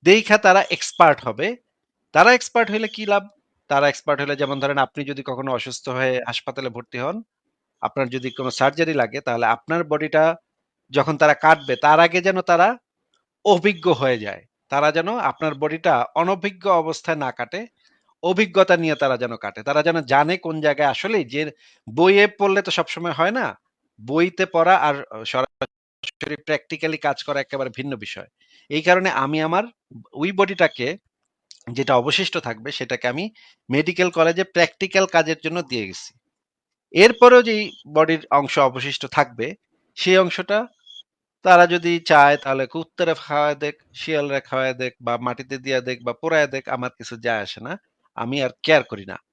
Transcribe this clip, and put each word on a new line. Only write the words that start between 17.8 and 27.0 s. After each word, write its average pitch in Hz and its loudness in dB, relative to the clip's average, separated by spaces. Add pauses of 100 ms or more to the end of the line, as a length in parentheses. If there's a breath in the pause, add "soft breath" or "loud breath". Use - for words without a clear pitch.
অভিজ্ঞতা 185 2
নিয়ে 160 0
তারা 135 0
যেন 117 -6
কাটে। 107 -12
তারা 147 -2
যেন 165 0
জানে 147 2
কোন 160 -8
জায়গায় 147 0
আসলেই 185 -4
যে 143 -6 (440 soft breath)
বইয়ে 190 6
পড়লে 202 0
তো 190 -6
সবসময় 170 -4
হয় 165 0
না, 214 -6 (460)
বইতে 175 0
পড়া 175 4
আর 139 -4
সরাসরি - -8
practically 156 -6